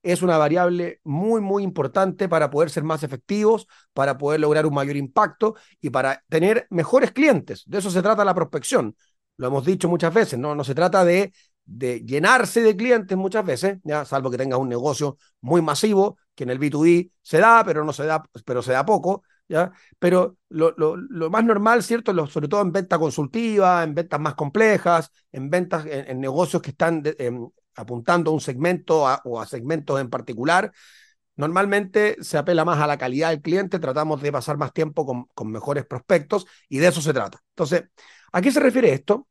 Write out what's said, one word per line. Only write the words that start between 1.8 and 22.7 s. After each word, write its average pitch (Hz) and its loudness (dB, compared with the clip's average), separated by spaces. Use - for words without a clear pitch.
para 156 0
poder 147 0
ser 151 -4
más 156 -4
efectivos, 202 -2
para 135 0
poder 147 0
lograr 151 2
un 143 0
mayor 139 -2
impacto 208 0
y 143 -6
para 131 -2
tener 185 2
mejores 190 2
clientes. 247 2
De 202 -6
eso 190 -4
se 180 0
trata 208 2
la 185 2
prospección. 156 -2
Lo 127 -6
hemos 135 -2
dicho 185 0
muchas 170 0
veces, 165 0
¿no? 147 -4
No 127 -4
se 135 -6
trata 180 4
de, 190 2
de 120 -6
llenarse 196 2
de 220 6
clientes 214 0
muchas 190 -2
veces, 190 -2
¿ya? 151 -4
Salvo 135 -4
que 123 -4
tengas 131 -2
un 135 -2
negocio 135 -4
muy 165 2
masivo, 196 0
que - -12
en 123 -6
el 131 -4
B 147 0
two 147 -2
B 175 4
se 165 0
da, 226 8
pero 151 -2
no 156 -4
se 143 -6
da, 156 -2
pero 123 -2
se 127 -4
da 131 2
poco, 190 0
¿ya? 175 0
Pero 185 2
lo, 160 0
lo, 156 0
lo 165 -6
más 220 2
normal, 226 2
¿cierto? 226 -2
Lo, 160 0
sobre 147 -6
todo 202 0
en 180 0